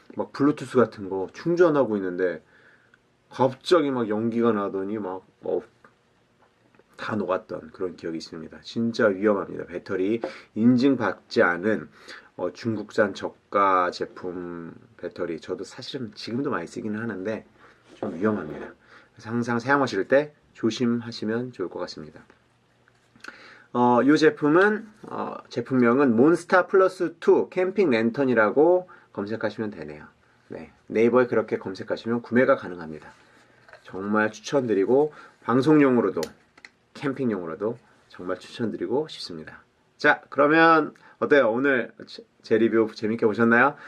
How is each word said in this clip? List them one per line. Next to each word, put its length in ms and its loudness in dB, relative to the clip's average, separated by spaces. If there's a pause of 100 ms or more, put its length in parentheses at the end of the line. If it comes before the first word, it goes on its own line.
(160)
막 160 -8
블루투스 440 -2
같은 320 0
거 240 -4
충전하고 640 2
있는데 460 -4 (880)
갑자기 600 2
막 180 -2
연기가 440 0
나더니 460 -4
막, 240 -8 (200)
어, 180 -2 (1400)
다 200 -8
녹았던 560 -6
그런 240 -8
기억이 220 -10
있습니다. 440 -14
진짜 440 -2
위험합니다. 600 0
배터리 540 -4 (340)
인증받지 880 2
않은, 460 -2 (480)
어, 160 -6
중국산 640 -2
저가 760 0
제품 840 -10 (240)
배터리, 420 -8
저도 240 -10
사실은 500 -12
지금도 360 -6
많이 160 -6
쓰기는 340 -8
하는데 440 -8 (500)
좀 200 -8
위험합니다. 580 -4 (400)
그래서 180 -16
항상 280 -2
사용하실 500 0
때 260 2 (180)
조심하시면 1000 -2
좋을 160 -8
것 120 -12
같습니다. 420 -12 (1500)
어, 320 4
요 120 6
제품은, 720 2 (180)
어, 320 -10 (120)
제품명은 640 2
몬스타 520 4
플러스 540 0
투 280 4
캠핑 420 0
랜턴이라고 1000 2 (240)
검색하시면 560 -6
되네요. 360 -14 (420)
네, 220 -16 (180)
네이버에 380 4
그렇게 320 -2
검색하시면 640 -6
구매가 340 2
가능합니다. 540 -12 (720)
정말 480 0
추천드리고, 800 0 (320)
방송용으로도 760 4 (760)
캠핑용으로도 840 -4 (300)
정말 300 -8
추천드리고 720 -4
싶습니다. 540 -14 (340)
자, 320 2
그러면 680 4 (240)
어때요? 320 4
오늘 420 0 (140)
제, 160 -18 (200)
제 160 2
리뷰 360 4
재밌게 320 -2
보셨나요? 500 4 (120)